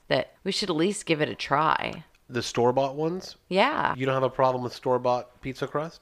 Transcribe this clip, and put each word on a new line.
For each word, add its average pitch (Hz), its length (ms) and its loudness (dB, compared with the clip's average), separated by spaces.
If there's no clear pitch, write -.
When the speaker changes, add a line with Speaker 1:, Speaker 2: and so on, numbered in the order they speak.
Speaker 1:
that 135 240 0
we 190 80 -4
should 190 180 -2
at 175 60 0
least 185 300 0
give 151 160 0
it 139 80 0
a 110 60 -8
try. - 680 0
Speaker 2:
The 123 120 -2
store-bought 131 540 2
ones? 165 400 -4
Speaker 1:
Yeah. 226 460 2
Speaker 2:
You 127 100 -4
don't 131 100 2
have 131 80 0
a 127 60 4
problem 127 340 2
with 120 100 -6
store-bought 123 680 -2
pizza 135 260 -6
crust? 151 340 -6